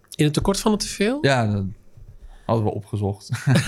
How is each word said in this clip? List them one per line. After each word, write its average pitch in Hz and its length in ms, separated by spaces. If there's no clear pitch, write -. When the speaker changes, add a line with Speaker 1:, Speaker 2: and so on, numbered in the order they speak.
Speaker 1:
in 156 100
het 147 100
tekort 190 260
van - 120
het 208 80
teveel? 226 400
Speaker 2:
Ja, 123 320
dat 101 120
hadden 113 180
we 107 60
opgezocht. 101 600
<laughs> - 40